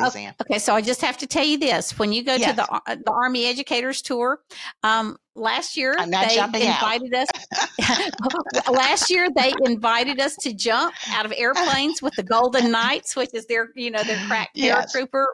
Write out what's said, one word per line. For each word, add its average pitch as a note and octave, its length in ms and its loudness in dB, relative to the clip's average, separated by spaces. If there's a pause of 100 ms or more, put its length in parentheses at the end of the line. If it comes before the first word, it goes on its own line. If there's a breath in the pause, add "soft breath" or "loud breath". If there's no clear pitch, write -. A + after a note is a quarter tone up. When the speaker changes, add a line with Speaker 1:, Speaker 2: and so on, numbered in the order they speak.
Speaker 1:
o-, B3+ 60 4
Speaker 2:
Sam. G2+ 320 -10
Speaker 1:
okay, - 160 -2
so G#3+ 160 2
I A3 80 4
just A#3+ 200 -2
have B3+ 160 0
to C#4+ 80 -10
tell D#4 180 0
you D4+ 140 2
this. - 400 0
When G#3 140 0
you A#3+ 100 -2
go C4 120 0
to B3+ 60 2
Speaker 2:
Yes. A3+ 160 2
Speaker 1:
the A#3+ 120 2
Ar-, - 140 -4 (140)
the A3 140 -4
Army B3 360 0
Educators B3+ 560 -2
Tour, B3+ 380 -2 (420 loud breath)
um, A3 340 0 (180)
last A3+ 440 -2
year C4 200 2
Speaker 2:
I'm E3+ 120 -2
not F#3+ 180 2
Speaker 1:
they A3+ 60 4
Speaker 2:
jumping A3+ 320 2
out. D3 160 2
Speaker 1:
invited A#3+ 320 -2
us. C4 140 0 (500)
Speaker 2:
<laughs> C4 320 0 (120)
Speaker 1:
<laughs> B3+ 480 -2
Last C4 400 2
year F4+ 240 4
they C4 180 4 (120)
invited A#3+ 560 2
us C#4+ 160 -2
to B3+ 160 -6
jump A#3 420 0 (160)
out G#3+ 160 0
of G#3+ 100 -8
airplanes C#4 640 0
with B3+ 140 -2
the G#3 60 -2
Golden A#3+ 480 4
Knights, A#3 460 0
which C4 160 -2
is A3+ 140 -8
their, A#3 280 0
you A#3+ 160 -6
know, G#3+ 120 -2
their A3 240 -4
crack A3 280 -2
Speaker 2:
Yes. - 400 2
Speaker 1:
paratrooper C4+ 400 0